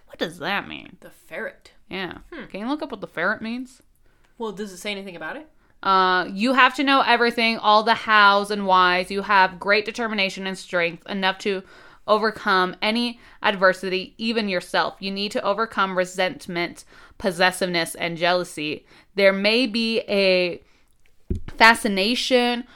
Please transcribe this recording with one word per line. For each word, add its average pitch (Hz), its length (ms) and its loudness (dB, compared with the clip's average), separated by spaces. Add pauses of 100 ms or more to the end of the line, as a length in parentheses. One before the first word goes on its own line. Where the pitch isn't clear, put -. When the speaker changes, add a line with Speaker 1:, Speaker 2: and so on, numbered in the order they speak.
Speaker 1:
What - 120 -20
does 175 200 -6
that 185 280 -6
mean? 73 340 -16
Speaker 2:
The 107 100 -20
ferret. - 600 -16 (180)
Speaker 1:
Yeah. 185 280 -10 (140)
Speaker 2:
Hmm. 269 140 -14
Speaker 1:
Can 190 140 -14
you 220 60 -8
look 302 140 -4
up 311 120 -10
what 190 100 -12
the - 40 -12
ferret 196 360 -4
means? 240 400 -10 (560)
Speaker 2:
Well, 220 140 -6
does 190 200 -10
it 180 60 -18
say 208 120 -8
anything 196 260 -10
about 160 200 -10
it? 311 120 -16 (340)
Speaker 1:
Uh, 185 500 4
you 220 220 0
have 262 220 6
to 294 60 -2
know 269 200 4
everything, 226 560 2
all 214 240 4
the 226 100 2
hows 202 580 4
and 202 160 -4
whys. 185 440 4
You 196 100 -4
have 190 400 2
great 208 240 2
determination 208 640 -4
and 190 100 -6
strength, 170 540 -4
enough 190 300 -2
to 190 220 -4 (460)
overcome 202 720 0
any 233 400 -2 (220)
adversity, 190 760 0
even 226 320 -2
yourself. 175 520 -2
You 190 100 -6
need 196 220 -6
to 247 100 -4
overcome 196 560 -2
resentment, 180 840 -4 (340)
possessiveness, 180 800 0
and 170 200 -6
jealousy. 170 680 -2 (300)
There 196 160 6
may 214 340 2
be 226 420 -2
a 185 540 2 (920)
fascination, 240 1080 4 (120)